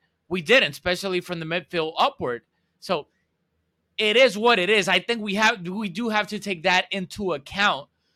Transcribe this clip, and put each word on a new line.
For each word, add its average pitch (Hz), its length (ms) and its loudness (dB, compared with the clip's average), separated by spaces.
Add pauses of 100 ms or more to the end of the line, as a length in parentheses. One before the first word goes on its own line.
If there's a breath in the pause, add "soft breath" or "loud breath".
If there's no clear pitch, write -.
(280)
we 180 140 -2
didn't, 190 280 4
especially 180 500 -4
from 175 180 -10
the 160 80 -8
midfield 165 500 -4
upward. 156 460 -2 (380)
So 160 260 -4 (880)
it 214 200 0
is 240 200 6
what 233 220 4
it 180 100 2
is. 202 200 4
I 185 100 4
think 226 240 -2
we 196 140 -4
have, 214 300 2
we 202 220 -4
do 220 200 -4
have 214 200 0
to 208 120 -8
take 185 240 -8
that 185 260 2
into 190 420 -4
account 151 560 -2 (280)